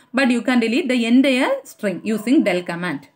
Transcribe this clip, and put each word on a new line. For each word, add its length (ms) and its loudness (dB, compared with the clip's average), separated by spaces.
but 160 2
you 120 0
can 180 0
delete 280 -2
the 180 0
entire 440 4
string 400 -8
using 400 0
del 200 0
command. 520 -8